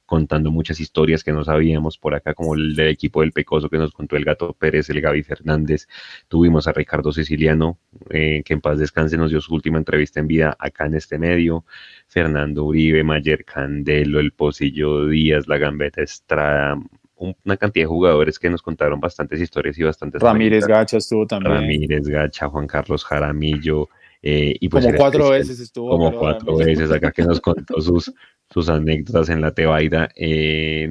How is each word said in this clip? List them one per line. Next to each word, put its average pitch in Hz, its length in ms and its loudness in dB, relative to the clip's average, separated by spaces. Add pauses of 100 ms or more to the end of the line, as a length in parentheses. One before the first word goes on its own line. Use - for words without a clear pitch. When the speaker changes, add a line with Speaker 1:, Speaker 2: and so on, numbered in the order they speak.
Speaker 1:
contando 78 440 0
muchas 80 300 -2
historias 78 440 0
que 78 100 -2
no 76 100 -2
sabíamos 78 540 0
por 73 180 -4
acá, 78 180 -6
como 80 220 -4
el 78 200 -2
del 78 120 2
equipo 78 340 0
del 78 120 2
Pecoso 73 360 -2
que 80 80 -2
nos 78 140 -2
contó 76 240 -8
el 73 80 -2
Gato 76 300 -4
Pérez, 78 360 0
el 73 120 -2
Gaby 76 220 0
Fernández. 76 640 -2 (420)
Tuvimos 82 380 4
a 78 60 0
Ricardo 76 380 -2
Siciliano, 78 680 0 (300)
eh, 78 360 0
que - 80 -2
en 73 80 -2
paz 76 180 0
descanse, 78 380 0
nos 80 140 2
dio 78 100 0
su 80 120 -6
última 80 240 0
entrevista 76 440 0
en 78 60 -2
vida 78 300 2
acá 73 280 -6
en 76 100 -2
este 76 240 -6
medio. 85 460 0 (420)
Fernando 73 560 0
Uribe, 78 400 4
Mayer 78 400 0
Candelo, 73 760 -2
el 76 120 0
Pocillo 73 760 -2
Díaz, 76 400 2
la 73 100 0
Gambeta 73 460 -2
Estrada, 73 720 -2 (380)
un-, 92 280 -10
una 98 140 -2
cantidad 104 280 -6
de - 20 -8
jugadores 80 500 2
que 87 140 -2
nos 85 100 -4
contaron 73 380 -2
bastantes 78 420 -6
historias 76 380 -4
y 80 40 0
bastantes 73 380 -4
Speaker 2:
Ramírez 110 440 4
Speaker 1:
anécdotas. 107 120 4
Speaker 2:
Gacha 110 200 2
estuvo 110 280 0
también. 95 300 0
Speaker 1:
Ramírez 73 520 0
Gacha, 73 420 -2
Juan 73 180 -6
Carlos 73 360 -4
Jaramillo, 76 840 -2 (320)
eh, 73 380 0
y - 100 -2
pues 135 140 2
Speaker 2:
Como 117 100 4
Speaker 1:
el - 60 2
Speaker 2:
cuatro 139 220 4
Speaker 1:
especial, 135 180 4
Speaker 2:
veces 131 200 -4
estuvo 120 300 -10
Speaker 1:
como 85 160 2
Speaker 2:
Carlos 80 140 0
Speaker 1:
cuatro 76 380 0
Speaker 2:
Jaramillo. 80 220 4
Speaker 1:
veces 78 160 2
acá 78 160 0
que - 120 0
nos 85 180 2
Speaker 2:
<laughs> - 0 -
Speaker 1:
contó 80 400 -2
sus, 87 320 0 (340)
sus 85 220 -2
anécdotas 78 600 0
en 80 120 0
la 78 100 0
Tebaida. 78 640 0
Eh, 78 760 -2